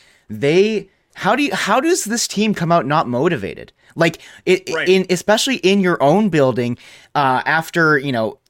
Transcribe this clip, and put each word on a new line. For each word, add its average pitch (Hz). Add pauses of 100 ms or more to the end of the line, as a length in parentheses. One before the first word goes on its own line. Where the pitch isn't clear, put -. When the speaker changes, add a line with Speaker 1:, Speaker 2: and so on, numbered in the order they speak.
(300)
Speaker 1:
they, 170 (260)
how 196
do 285
you, 285
how 208
does 330
this 226
team 208
come 170
out 170
not 147
motivated? 120 (220)
Like, 165 (260)
it, 180
Speaker 2:
Right. 156
Speaker 1:
in, 185
especially 214
in 196
your 180
own 185
building, 127 (360)
uh, 131
after, 160
you 135
know, 113 (100)